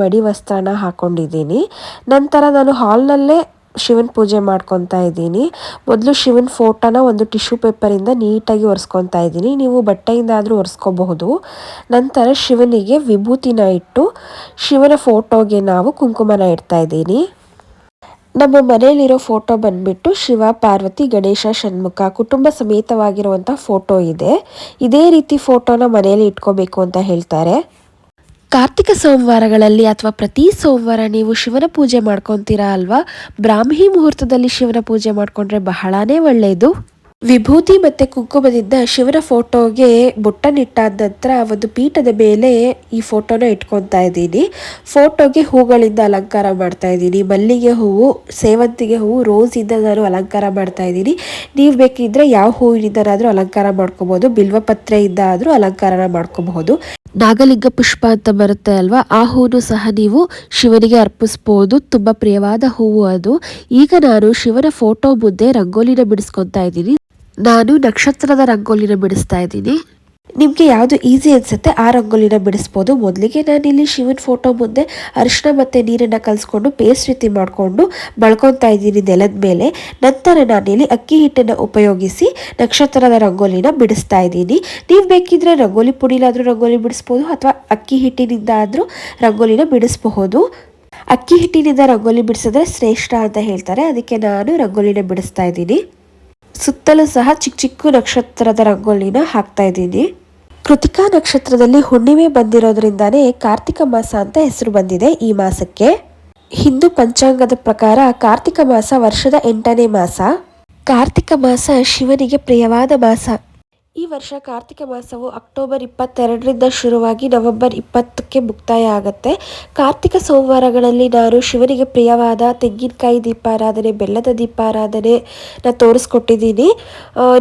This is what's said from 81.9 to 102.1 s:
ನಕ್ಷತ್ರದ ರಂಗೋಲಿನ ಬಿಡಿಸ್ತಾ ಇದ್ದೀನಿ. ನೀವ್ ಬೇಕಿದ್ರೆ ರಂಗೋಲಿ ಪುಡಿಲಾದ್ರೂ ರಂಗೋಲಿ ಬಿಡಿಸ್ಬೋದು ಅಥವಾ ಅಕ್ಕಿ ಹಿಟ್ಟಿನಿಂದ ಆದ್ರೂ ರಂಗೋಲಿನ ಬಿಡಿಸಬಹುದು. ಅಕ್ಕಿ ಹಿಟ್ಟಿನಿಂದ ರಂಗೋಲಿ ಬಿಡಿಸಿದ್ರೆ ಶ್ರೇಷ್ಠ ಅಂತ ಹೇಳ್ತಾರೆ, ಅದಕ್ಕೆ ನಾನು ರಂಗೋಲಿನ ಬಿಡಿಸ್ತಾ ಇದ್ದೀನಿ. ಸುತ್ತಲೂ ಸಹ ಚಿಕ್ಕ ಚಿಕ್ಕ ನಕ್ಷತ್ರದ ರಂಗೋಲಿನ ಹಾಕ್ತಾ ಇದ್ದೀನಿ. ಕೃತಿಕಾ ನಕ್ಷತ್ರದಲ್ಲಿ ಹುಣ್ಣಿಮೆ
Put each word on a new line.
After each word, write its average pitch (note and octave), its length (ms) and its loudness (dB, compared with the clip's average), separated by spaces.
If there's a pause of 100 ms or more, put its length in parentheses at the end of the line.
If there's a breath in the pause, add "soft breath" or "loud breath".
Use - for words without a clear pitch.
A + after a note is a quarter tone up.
ನಕ್ಷತ್ರದ B3+ 640 2
ರಂಗೋಲಿನ F#3+ 460 0 (100)
ಬಿಡಿಸ್ತಾ G#3+ 460 0
ಇದ್ದೀನಿ. F3+ 300 -2 (320 loud breath)
ನೀವ್ F#4+ 240 6
ಬೇಕಿದ್ರೆ F4 480 2
ರಂಗೋಲಿ A3+ 400 0
ಪುಡಿಲಾದ್ರೂ B3 500 0
ರಂಗೋಲಿ A#3 360 0
ಬಿಡಿಸ್ಬೋದು B3 380 -4 (100)
ಅಥವಾ C4 180 0 (220)
ಅಕ್ಕಿ C4 300 -4
ಹಿಟ್ಟಿನಿಂದ A#3+ 460 -4 (120)
ಆದ್ರೂ B3 220 -4 (400 loud breath)
ರಂಗೋಲಿನ A3+ 400 2 (100)
ಬಿಡಿಸಬಹುದು. G#3+ 640 -2 (760 loud breath)
ಅಕ್ಕಿ - 280 2
ಹಿಟ್ಟಿನಿಂದ D4+ 500 2
ರಂಗೋಲಿ A3+ 380 0
ಬಿಡಿಸಿದ್ರೆ A#3 340 -2 (100)
ಶ್ರೇಷ್ಠ A#3 380 -2 (140)
ಅಂತ G#3+ 100 -8 (140)
ಹೇಳ್ತಾರೆ, F#3+ 420 -4
ಅದಕ್ಕೆ A#3+ 240 -6 (100)
ನಾನು G3+ 360 -2
ರಂಗೋಲಿನ G3+ 400 -2 (100)
ಬಿಡಿಸ್ತಾ F#3 380 -4
ಇದ್ದೀನಿ. F3 280 -2 (840)
ಸುತ್ತಲೂ D#4 400 2 (100)
ಸಹ B3+ 280 2
ಚಿಕ್ಕ - 200 -8
ಚಿಕ್ಕ C#4 340 -2
ನಕ್ಷತ್ರದ A3+ 720 -2
ರಂಗೋಲಿನ G3+ 520 -2 (140)
ಹಾಕ್ತಾ G3+ 360 -4
ಇದ್ದೀನಿ. F#3 340 -2 (640)
ಕೃತಿಕಾ - 360 2 (120)
ನಕ್ಷತ್ರದಲ್ಲಿ B3+ 640 2 (100)
ಹುಣ್ಣಿಮೆ C#4 360 4 (120)